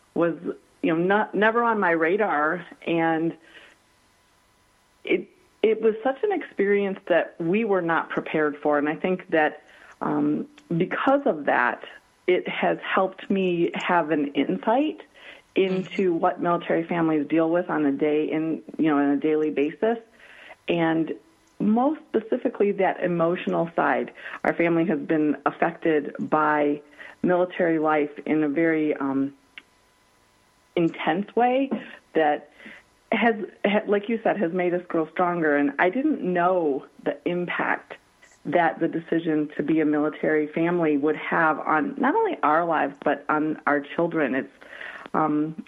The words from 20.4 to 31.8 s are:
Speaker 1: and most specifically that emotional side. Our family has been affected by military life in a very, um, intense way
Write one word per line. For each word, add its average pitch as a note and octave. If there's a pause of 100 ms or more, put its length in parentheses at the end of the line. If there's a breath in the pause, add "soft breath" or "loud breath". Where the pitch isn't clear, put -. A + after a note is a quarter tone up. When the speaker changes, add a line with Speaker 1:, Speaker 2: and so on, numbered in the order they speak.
Speaker 1:
and E3 (460)
most A#3+
specifically A3
that F#3
emotional F3
side. C3 (320 loud breath)
Our D3+
family E3+
has D#3
been D3+
affected D#3+
by D3+ (420 loud breath)
military F3+
life D3+ (120)
in D#3
a D3
very, D#3
um, C#3 (1400)
intense E3+
way B3+ (460 loud breath)